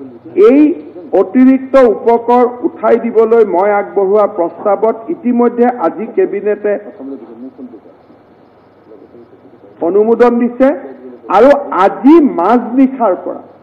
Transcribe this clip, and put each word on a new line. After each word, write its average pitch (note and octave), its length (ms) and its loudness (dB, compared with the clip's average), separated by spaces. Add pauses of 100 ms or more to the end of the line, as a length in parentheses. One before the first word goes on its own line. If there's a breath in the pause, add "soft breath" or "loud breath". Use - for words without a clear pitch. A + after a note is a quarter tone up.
(360)
এই D4+ 540 2 (240)
অতিৰিক্ত B3+ 640 2
উপকৰ A#3 720 2 (160)
উঠাই A3+ 360 -2
দিবলৈ A3+ 480 2
মই F#3+ 260 -2
আগবঢ়োৱা G3+ 560 0
প্ৰস্তাৱত G3+ 680 -2 (140)
ইতিমধ্যে A#3+ 560 -2
আজি G#3 400 -4
কেবিনেটে G3+ 720 -4 (3000)
অনুমোদন A3+ 580 2
দিছে। C4 300 0 (600)
আৰু G#3+ 200 4 (220)
আজি G3 480 4
মাজনিশাৰ A3+ 960 0
পৰা - 260 -12 (220)